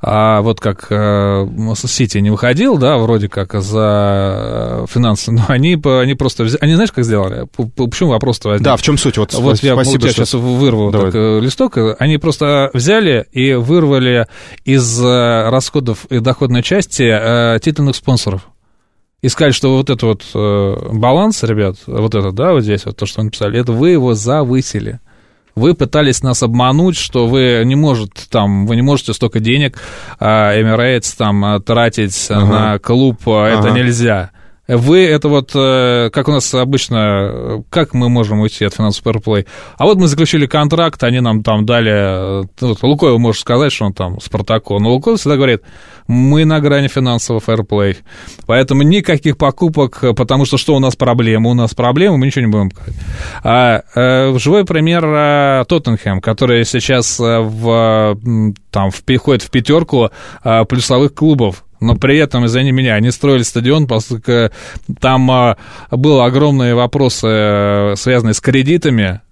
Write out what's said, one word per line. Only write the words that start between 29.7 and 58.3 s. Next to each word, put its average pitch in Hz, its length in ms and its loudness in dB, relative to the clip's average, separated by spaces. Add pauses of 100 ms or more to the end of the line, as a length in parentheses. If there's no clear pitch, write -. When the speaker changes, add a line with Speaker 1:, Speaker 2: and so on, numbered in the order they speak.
Speaker 1:
а, 107 400 2
Emirates, 113 600 0
там, 101 260 0
а, 104 160 0
тратить 113 680 -2
Speaker 2:
Ага. 104 160 2
Speaker 1:
на 107 320 2
клуб, 123 480 0
а, 107 220 2
это 110 200 2
Speaker 2:
Ага. - 40 2
Speaker 1:
нельзя. 117 580 0 (420)
Вы 143 320 4
это 151 240 0
вот, 143 240 0
э, 123 600 0
как 143 160 -2
у - 20 0
нас 139 240 -2
обычно, 127 420 0
э, 107 760 -2
как 156 220 -2
мы 123 160 0
можем 110 300 0
уйти 107 260 -2
от 101 80 -2
финансового 107 420 -2
фэрплей? 107 320 -2 (300)
А - 80 -2
вот 196 140 4
мы 185 80 4
заключили 151 400 0
контракт, 151 560 0
они 123 160 0
нам 113 240 0
там 107 240 0
дали, 117 260 2
э, 98 520 -2 (160)
вот 117 240 -2
Лукойл, 139 340 2
можешь 117 220 0
сказать, 131 320 0
что - 140 -4
он 98 80 -4
там 92 260 -8
Спартаку, 104 580 -4
но 104 140 0
Лукойл 147 240 0
всегда 147 180 0
говорит: 131 280 0 (440)
«Мы 135 380 4
на 156 160 2
грани 143 260 0
финансового 120 540 -2
фэрплей, 104 560 -2 (500)
поэтому 135 360 2
никаких 160 560 2
покупок, 147 640 0
э, 123 100 2
потому 131 300 0
что 131 120 -2
что 147 200 0
у - 20 2
нас 131 160 0
проблема? 117 560 0
У 123 40 0
нас 120 200 0
проблема, 147 420 2
мы 131 100 2
ничего 135 180 -2
не 107 80 2
будем 101 180 0
покупать». - 240 -14 (480)
А, 120 400 2 (140)
э, 131 420 2
живой 170 260 2
пример, 165 400 0
э, 147 600 2
Тоттенхэм, 110 540 -2
который 117 440 2
сейчас, 123 540 -2
э, 117 220 0
в, 110 840 0
м, 110 300 0 (160)